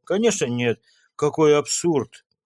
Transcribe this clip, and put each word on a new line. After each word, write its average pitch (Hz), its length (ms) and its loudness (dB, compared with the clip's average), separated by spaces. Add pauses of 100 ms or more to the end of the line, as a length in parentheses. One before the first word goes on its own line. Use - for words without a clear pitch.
Конечно, 208 420 -2
нет. 240 360 -2 (340)
Какой 147 420 2
абсурд. 147 680 -4 (200)